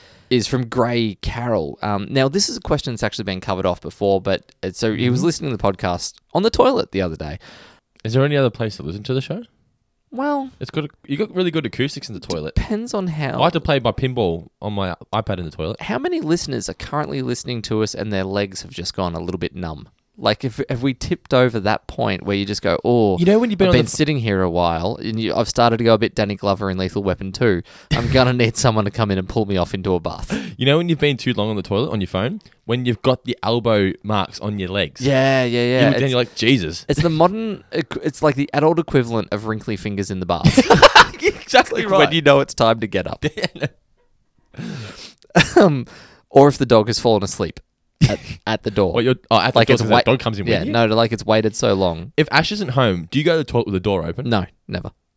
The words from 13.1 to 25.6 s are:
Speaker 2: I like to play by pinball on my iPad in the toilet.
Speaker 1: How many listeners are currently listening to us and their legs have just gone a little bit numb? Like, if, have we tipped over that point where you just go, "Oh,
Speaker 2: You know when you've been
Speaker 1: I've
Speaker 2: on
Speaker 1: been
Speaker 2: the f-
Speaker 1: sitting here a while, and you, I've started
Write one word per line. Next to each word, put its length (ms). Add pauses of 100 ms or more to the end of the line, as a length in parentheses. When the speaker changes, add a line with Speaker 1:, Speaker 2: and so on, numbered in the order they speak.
Speaker 2:
I 80
like 160
to 80
play 180
by 120
pinball 580 (120)
on 120
my 200 (200)
iPad 260
in 60
the 60
toilet. 300
Speaker 1:
How 160
many 220
listeners 480
are 60
currently 480
listening 420
to 180
us 140
and 160
their 140
legs 380
have 80
just 220
gone 220
a 60
little 180
bit 160
numb? 320 (300)
Like, 260
if, 160 (100)
have 140
we 100
tipped 400
over 280
that 260
point 360
where 120
you 100
just 160
go, 220
"Oh, 340
Speaker 2:
You 80
know 140
when 100
you've 80
been 120
Speaker 1:
I've 60
Speaker 2:
on 40
Speaker 1:
been 60
Speaker 2:
the 40
f- 60
Speaker 1:
sitting 240
here 240
a 60
while, 480
and 220
you, 140
I've 160
started 280